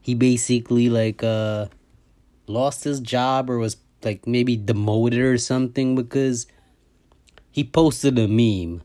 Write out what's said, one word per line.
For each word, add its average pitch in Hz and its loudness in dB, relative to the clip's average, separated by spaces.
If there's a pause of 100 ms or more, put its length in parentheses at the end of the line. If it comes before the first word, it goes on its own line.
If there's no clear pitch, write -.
He 123 -4
basically, 120 2
like, 113 0
uh, 107 -2 (800)
lost 127 -4
his 143 -4
job 127 -2
or 123 -2
was, 113 -4 (260)
like, 107 -6
maybe 123 2
demoted 107 0
or 127 4
something 131 -2
because 131 -2 (1040)
he 143 -4
posted 139 2
a 110 2
meme. 98 0